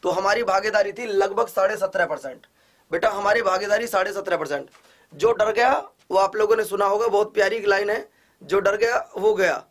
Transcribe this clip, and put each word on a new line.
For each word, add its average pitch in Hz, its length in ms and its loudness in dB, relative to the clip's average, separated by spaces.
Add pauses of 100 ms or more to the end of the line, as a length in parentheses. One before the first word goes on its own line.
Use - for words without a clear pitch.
तो 180 80 0
हमारी 196 320 0
भागीदारी 202 500 0
थी 240 140 -10
लगभग 196 400 0
साढ़े 202 300 0
सत्रह 190 300 -2
परसेंट। 139 400 -12 (460)
बेटा 175 160 0
हमारी 202 340 0
भागीदारी 202 440 0
साढ़े 196 260 -2
सत्रह 190 240 -4
परसेंट। 143 340 -6 (440)
जो 196 180 2
डर 220 200 0
गया 247 360 2 (220)
वो 190 80 2
आप 190 180 2
लोगों 214 200 4
ने 214 80 0
सुना 196 200 -2
होगा, 208 220 2
बहुत 208 280 0
प्यारी 202 220 0
एक 208 100 -4
लाइन 202 240 0
है, 220 180 -4 (340)
"जो 180 180 0
डर 196 160 2
गया 233 400 0
वो 208 180 2
गया" 175 360 0